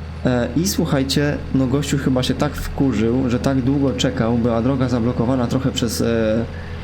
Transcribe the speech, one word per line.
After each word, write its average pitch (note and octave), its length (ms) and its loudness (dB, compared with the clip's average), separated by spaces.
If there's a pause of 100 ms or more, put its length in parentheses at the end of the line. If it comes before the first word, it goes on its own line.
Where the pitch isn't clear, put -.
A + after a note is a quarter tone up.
(260)
E, B2 300 2
i E3+ 120 2
słuchajcie, C#3+ 720 0 (180)
no C3 120 2
gościu C#3+ 300 0
chyba B2+ 260 0
się B2+ 100 0
tak D3+ 220 -2
wkurzył, B2 760 0
że A#2+ 100 0
tak C3+ 220 2
długo C#3 320 2
czekał, A#2+ 440 0
była A#2 240 2
droga C3 280 0
zablokowana A#2+ 580 0
trochę B2+ 240 0
przez, - 300 -2
e, A2+ 440 2 (380)